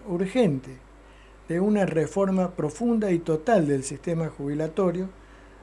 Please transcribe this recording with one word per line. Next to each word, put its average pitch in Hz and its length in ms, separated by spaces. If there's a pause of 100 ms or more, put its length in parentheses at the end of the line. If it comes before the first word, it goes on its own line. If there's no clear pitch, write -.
urgente, 175 720 (680)
de 170 120
una 202 260
reforma 185 680
profunda 208 560
y 170 80
total 170 480
del 135 160
sistema 160 460
jubilatorio, 160 800 (520)